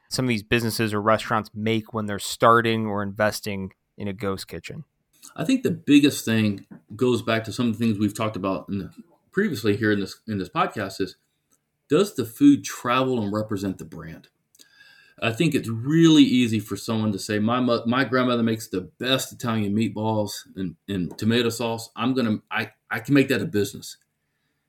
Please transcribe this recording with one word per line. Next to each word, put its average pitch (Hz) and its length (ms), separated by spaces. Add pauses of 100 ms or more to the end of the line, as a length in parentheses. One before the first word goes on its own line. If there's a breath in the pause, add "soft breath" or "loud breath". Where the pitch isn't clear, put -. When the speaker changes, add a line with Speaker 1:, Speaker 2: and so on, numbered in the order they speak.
Speaker 1:
some - 160
of 127 40
these 110 140
businesses 113 520
or 104 60
restaurants 107 540
make 107 380
when 107 140
they're 101 120
starting 113 680
or 104 160
investing 101 680 (260)
in 101 100
a 98 40
ghost 95 360
kitchen? 90 360 (520 loud breath)
Speaker 2:
I - 80
think 262 180
the - 80
biggest 143 540
thing 107 420 (300)
goes 123 260
back 113 220
to 101 80
some 123 160
of 107 100
the 117 60
things 107 140
we've 104 160
talked 107 200
about 95 340
in 98 100
the, - 120 (400)
previously 113 460
here 107 160
in 101 80
this, - 260
in 107 120
this 90 100
podcast 127 520
is, 90 160 (720)
does 185 280
the 117 80
food 139 400
travel 127 580
and 101 100
represent 101 460
the 82 60
brand? 80 420 (960 soft breath)
I 113 80
think 156 240
it's 113 140
really 147 560
easy 113 340
for 101 180
someone 110 360
to 95 80
say, 104 180
"My 117 220
mo-, 120 260
my 123 160
grandmother 123 400
makes 113 240
the 92 140 (180)
best 131 340
Italian 110 400
meatballs 107 600 (240)
and, 92 180 (140)
and 92 280
tomato 117 320
sauce. 113 460
I'm 120 180
gonna, 113 260 (120)
I, 113 220 (180)
I 110 80
can 135 160
make 135 140
that 120 120
a 92 60
business." - 520 (720)